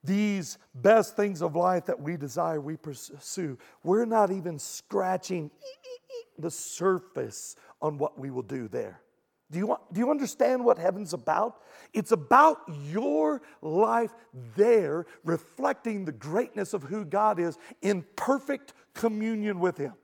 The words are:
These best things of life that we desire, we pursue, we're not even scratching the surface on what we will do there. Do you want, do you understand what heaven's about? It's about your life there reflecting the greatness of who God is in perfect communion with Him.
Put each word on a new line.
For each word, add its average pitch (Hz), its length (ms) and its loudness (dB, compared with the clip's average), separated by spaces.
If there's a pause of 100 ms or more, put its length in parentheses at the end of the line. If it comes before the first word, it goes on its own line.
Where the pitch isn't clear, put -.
These 196 500 0 (160)
best 202 400 6
things 196 280 -2
of 160 120 -4
life 175 320 2
that - 140 -4
we 160 160 -6
desire, 156 440 -4
we 151 160 -8
pursue, 147 840 -10 (260)
we're 208 220 2
not 214 240 4
even 175 280 -6
scratching 185 920 -4 (880)
the 165 120 -6
surface - 1040 -4 (260)
on 151 160 -4
what 147 200 -4
we 135 120 -10
will 127 120 -6
do 123 260 -8
there. 101 340 -8 (480)
Do 156 80 -8
you 202 80 -2
want, - 260 -6
do 180 80 -2
you 254 100 2
understand 254 540 0
what 240 140 6
heaven's 180 340 -2
about? 175 500 -2 (300)
It's 214 200 0
about 254 460 6 (320)
your 294 520 0 (180)
life 220 520 2 (440)
there 180 500 4 (180)
reflecting 208 800 -2
the 160 80 -6
greatness 185 640 -4
of 175 80 -4
who 190 220 -6
God 202 340 2
is 170 200 -2 (240)
in 196 220 0 (120)
perfect 269 560 -2 (220)
communion 214 680 -2
with 180 160 2
Him. 143 260 -6